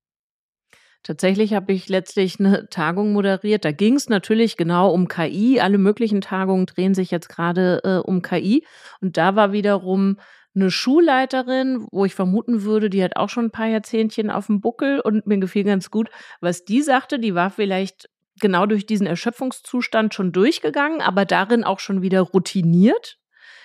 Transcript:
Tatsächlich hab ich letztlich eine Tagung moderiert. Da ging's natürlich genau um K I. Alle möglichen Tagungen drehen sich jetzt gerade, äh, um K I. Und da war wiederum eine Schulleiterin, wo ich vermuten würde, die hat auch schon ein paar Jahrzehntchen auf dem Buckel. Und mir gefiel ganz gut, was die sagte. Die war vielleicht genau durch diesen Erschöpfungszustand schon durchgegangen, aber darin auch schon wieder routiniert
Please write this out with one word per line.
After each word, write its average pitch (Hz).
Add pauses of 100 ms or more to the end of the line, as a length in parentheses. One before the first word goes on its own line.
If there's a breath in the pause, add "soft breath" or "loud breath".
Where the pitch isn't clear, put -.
(1000 soft breath)
Tatsächlich 196
hab 190
ich 190
letztlich 190
eine 196
Tagung 185
moderiert. 202
Da 151
ging's 214
natürlich 220
genau 175
um 175
K 165
I. 220
Alle 202
möglichen 208
Tagungen 190
drehen 190
sich 185
jetzt 170
gerade, 175
äh, 185
um 185
K 175
I. 220 (360 loud breath)
Und 190
da 180
war 208
wiederum 196 (340 soft breath)
eine 190
Schulleiterin, 262
wo 196
ich 185
vermuten 202
würde, 214
die 190
hat 180
auch 202
schon 233
ein 220
paar 220
Jahrzehntchen 220
auf 202
dem 202
Buckel. 277
Und 214
mir 208
gefiel 190
ganz 190
gut, 220 (300 loud breath)
was 175
die 233
sagte. 294
Die 226
war 175
vielleicht 190 (300)
genau 190
durch 208
diesen 208
Erschöpfungszustand 233
schon 185
durchgegangen, 285
aber 196
darin 196
auch 190
schon 190
wieder 190
routiniert 185 (480 loud breath)